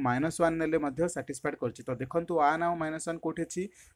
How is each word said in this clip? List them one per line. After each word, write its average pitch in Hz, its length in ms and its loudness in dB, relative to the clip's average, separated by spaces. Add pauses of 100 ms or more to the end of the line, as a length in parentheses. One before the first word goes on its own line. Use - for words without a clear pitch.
ମାଇନସ୍ 131 360 2
ୱାନ୍ 165 200 4
ନେଲେ 160 160 2
ମଧ୍ୟ 147 380 0
ସାଟିସ୍ଫାଏଡ୍ 139 460 -6
କରୁଛି। 120 260 -4
ତ 135 80 -4
ଦେଖନ୍ତୁ 170 400 -2
ୱାନ୍ 156 280 4
ଆଉ 170 120 2
ମାଇନସ୍ 160 320 -4
ୱାନ୍ 165 120 -2
କୋଉଠି 160 280 -4
ଅଛି? 180 160 -4 (320)